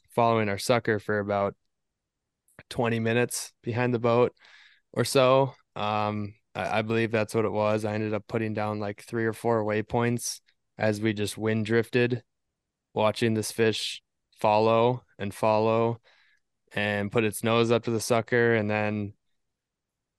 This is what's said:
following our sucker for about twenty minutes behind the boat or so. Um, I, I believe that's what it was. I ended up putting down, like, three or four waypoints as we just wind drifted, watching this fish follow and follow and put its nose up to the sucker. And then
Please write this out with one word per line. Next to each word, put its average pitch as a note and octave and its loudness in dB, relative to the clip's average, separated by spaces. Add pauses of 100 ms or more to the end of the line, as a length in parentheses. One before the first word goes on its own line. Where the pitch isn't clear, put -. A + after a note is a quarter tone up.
(160)
following A2+ 2
our G2 -4
sucker A#2 0
for G#2 -2
about G2+ 0 (1120)
twenty A#2 -2
minutes A2+ -2 (100)
behind B2 -2
the A2+ -4
boat A#2+ 2 (580)
or B2 -2
so. C3 4 (220)
Um, G#2 -4 (200)
I, G2+ -2
I A2+ 0
believe A2+ 0
that's G#2+ -2
what A2+ 0
it G2 -2
was. G#2+ 0
I G#2 -4
ended G#2+ -4
up G#2 -8
putting A2 -4
down, G#2+ -4
like, G#2 -8
three A2+ -4
or A2 0
four A2+ 0
waypoints A#2 -2 (360)
as G#2+ 0
we A2 0
just G#2 -6
wind A2 -2
drifted, A#2+ 0 (720)
watching G#2+ 0
this G#2+ -4
fish - 0 (380)
follow A2+ 2 (140)
and G2+ -6
follow A2+ 2 (720)
and G#2 -2
put A#2 2
its G#2 -4
nose A#2 2
up A#2 2
to A#2+ -4
the A2 -2
sucker. A#2 2
And G#2+ 0
then G#2+ -2 (1080)